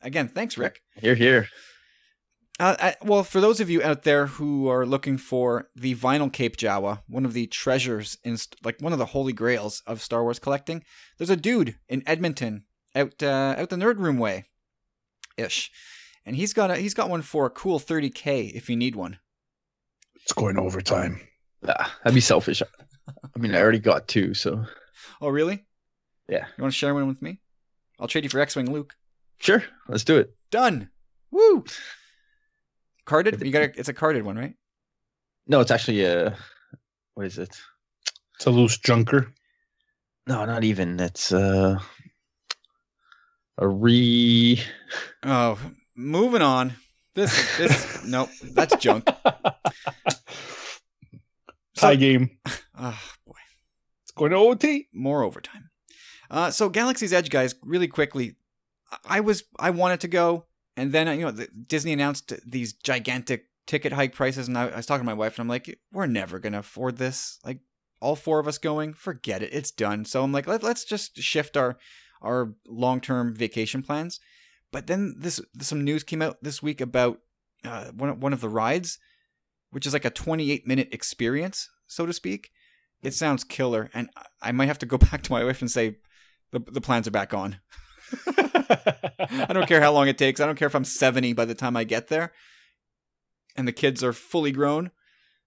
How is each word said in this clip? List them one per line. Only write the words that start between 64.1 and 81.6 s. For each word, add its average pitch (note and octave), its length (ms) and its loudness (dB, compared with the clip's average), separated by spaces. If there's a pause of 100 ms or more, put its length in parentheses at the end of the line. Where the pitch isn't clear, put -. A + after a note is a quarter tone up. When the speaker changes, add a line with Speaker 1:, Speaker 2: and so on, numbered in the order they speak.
Speaker 1:
prices, C3 340 -2
and B2 80 -4
I, A#2+ 120 -2
I - 80 -10
was A#2 100 -10
talking C#3 160 -2
to A#2+ 80 -4
my - 20 -4
wife, G#2+ 240 -4
and A#2+ 80 -8
I'm A#2 40 -6
like, B2 300 -8 (140)
"We're F#3+ 140 -4
never F#2+ 320 -4
gonna G#2 220 -6
afford A#2+ 360 -8
this. C3 480 -8
Like, C3 160 -12 (400)
all C#3+ 160 0
four D#3 220 0
of D3 100 -2
us D3 100 -6
going, D3+ 360 -6
forget A2+ 480 -8
it, - 100 -8
it's C#3+ 180 -8
done." G#2+ 360 -4
So C3 160 -2
I'm C3+ 100 0
like, C#3 140 -4
"Let, A3 160 -2
let's A#3 220 -4
just - 340 -8
shift C#3+ 380 -2
our, B2+ 220 0 (440)
our A#2 320 -2 (120)
long-term B2 680 -2
vacation A2+ 480 -4
plans." D#3 360 -8 (520)
But - 160 -12
then F#3 320 -2
this, D#3+ 220 -6 (200)
some C#3+ 240 -4
news D3+ 200 -2
came D#3+ 180 -4
out - 200 -4
this D3 200 -10
week D3 180 -4
about, B2 380 0 (460)
uh, A#2 220 -10
one, C3 340 -6
one C3+ 120 -2
of B2+ 80 -4
the A2+ 80 -6
rides, A#2+ 500 -2 (720)
which C3 160 -8
is C3+ 60 -4
like C#3+ 140 -2
a A#2+ 40 -4
twenty-eight D3+ 560 -4
minute C3 240 0
experience, C3+ 800 -4 (180)